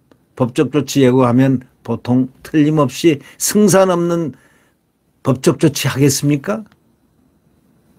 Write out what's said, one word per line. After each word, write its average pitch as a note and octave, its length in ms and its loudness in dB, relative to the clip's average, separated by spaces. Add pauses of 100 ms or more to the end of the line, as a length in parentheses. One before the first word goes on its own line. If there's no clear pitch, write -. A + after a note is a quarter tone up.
(360)
법적 B2+ 360 -2
조치 C#3+ 300 0
예고하면 B2+ 600 2 (200)
보통 B2+ 460 -2 (140)
틀림없이 D3+ 800 0 (180)
승산 F#3+ 520 2
없는 E3+ 440 -2 (880)
법적 C3+ 360 0
조치 C#3 300 -2
하겠습니까? D3 760 -2 (1300)